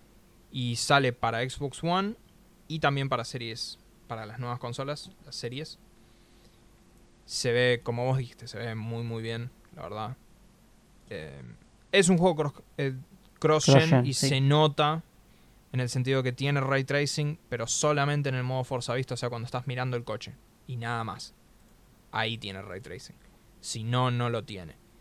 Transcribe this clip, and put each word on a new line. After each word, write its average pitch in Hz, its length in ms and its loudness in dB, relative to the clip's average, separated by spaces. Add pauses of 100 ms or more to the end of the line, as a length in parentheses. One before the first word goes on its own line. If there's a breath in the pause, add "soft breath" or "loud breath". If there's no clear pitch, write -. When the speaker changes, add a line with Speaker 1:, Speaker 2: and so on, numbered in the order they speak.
(500)
Speaker 1:
Y 123 260 -2
sale 135 360 4
para 117 360 -2
Xbox 131 360 -8
One 190 320 0 (500)
y 156 140 -8
también 139 280 2
para 120 160 0
series, 117 540 -10 (300)
para 110 180 -10
las 113 140 -14
nuevas 120 180 -6
consolas, 139 540 -8 (120)
las 135 120 -14
series. 131 420 -10 (1500)
Se - 280 -2
ve, 123 320 4
como 120 220 -2
vos 131 120 2
dijiste, 120 300 -8
se 107 100 -12
ve 113 160 -6
muy, 117 300 -6
muy 113 180 -6
bien, 113 280 -6 (260)
la - 60 -14
verdad. 107 340 -8 (920)
Eh, 76 340 -12 (500)
es 185 160 8
un 185 100 8
juego 175 180 4
cross, 147 160 0 (260)
eh, 139 160 -2 (440)
cross-gen 156 360 6
Speaker 2:
Cross-gen, 139 320 8
Speaker 1:
y 135 80 0
Speaker 2:
sí. 139 140 2
Speaker 1:
se 135 120 2
nota 151 600 4 (720)
en 127 80 0
el 123 80 0
sentido 131 360 2
que 127 80 0
tiene 139 280 0
ray 135 240 2
tracing, 147 540 0 (100)
pero 117 200 -4
solamente 147 600 2
en 131 60 0
el 127 80 -2
modo 127 220 -2
Forza 123 300 -4
Vista, 127 200 -2
o - 20 -4
sea, 123 120 -2
cuando 117 180 -8
estás 123 220 -6
mirando 123 280 -2
el 117 80 -6
coche - 300 -8 (320)
y 127 100 -8
nada 117 280 -4
más. - 300 -10 (760)
Ahí 113 280 -2
tiene 98 240 -10
ray 98 180 -12
tracing. - 360 -14 (440)
Si - 240 -8
no, 123 260 2
no 120 200 0
lo 113 140 -2
tiene. 92 300 -12 (260)